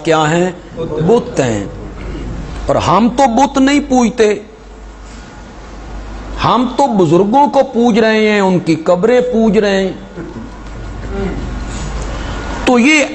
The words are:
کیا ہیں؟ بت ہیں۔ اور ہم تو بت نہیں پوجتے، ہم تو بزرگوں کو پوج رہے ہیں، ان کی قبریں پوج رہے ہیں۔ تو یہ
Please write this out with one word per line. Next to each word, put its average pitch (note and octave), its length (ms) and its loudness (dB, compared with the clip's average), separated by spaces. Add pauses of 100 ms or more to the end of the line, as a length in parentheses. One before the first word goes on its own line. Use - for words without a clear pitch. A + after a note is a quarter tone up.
کیا D#3 260 2
ہیں؟ F3 200 2 (260)
بت E3 640 0
ہیں۔ A2 240 0 (1000)
اور C3+ 100 2
ہم E3+ 400 4
تو C#4 100 4
بت B3+ 320 2
نہیں C#4 300 4
پوجتے، A3+ 460 2 (2000)
ہم A3 220 2 (100)
تو C#4 100 2
بزرگوں G3+ 600 4
کو C#4 140 2 (120)
پوج A#3 260 4
رہے A3 300 4
ہیں، G#3 120 2
ان F#3 180 2
کی D#3+ 160 0
قبریں F3+ 460 2
پوج A3 380 2
رہے G3 240 2
ہیں۔ F#3 100 -2 (2750)
تو B3 120 4
یہ D4 260 4 (100)